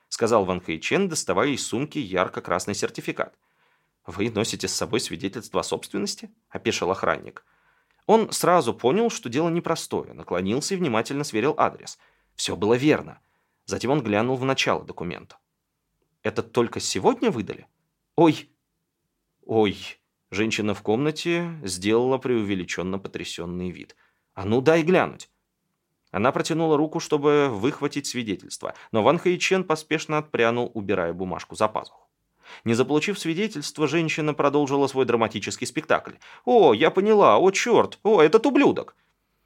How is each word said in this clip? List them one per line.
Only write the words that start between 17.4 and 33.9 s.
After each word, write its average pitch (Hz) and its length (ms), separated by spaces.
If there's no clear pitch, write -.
Ой!» 160 340
«Ой!» 107 320
Женщина 107 420
в 98 80
комнате 156 800
сделала 110 540
преувеличённо 98 800
потрясённый 90 720
вид. - 240
«А 95 120
ну 113 160
дай 160 220
глянуть!» 151 460
Она 107 200
протянула 160 460
руку, 156 220
чтобы 147 500
выхватить 139 580
свидетельство, - 640
но 110 120
Ван 151 160
Хэйчен 185 440
поспешно 156 540
отпрянул, 120 560
убирая 92 400
бумажку 90 420
за 107 120
пазуху. - 420
Не 117 100
заполучив 147 460
свидетельство, 165 680
женщина 156 460